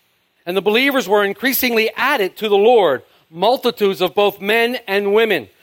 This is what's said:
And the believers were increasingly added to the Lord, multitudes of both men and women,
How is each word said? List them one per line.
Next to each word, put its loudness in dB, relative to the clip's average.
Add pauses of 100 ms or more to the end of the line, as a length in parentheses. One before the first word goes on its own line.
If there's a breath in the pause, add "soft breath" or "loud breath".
(460)
And -6
the 0
believers 0
were 2
increasingly -2
added -4
to -6
the 2
Lord, 4 (300 soft breath)
multitudes -2
of -2
both 0
men -2 (100)
and -2
women, 0 (140 soft breath)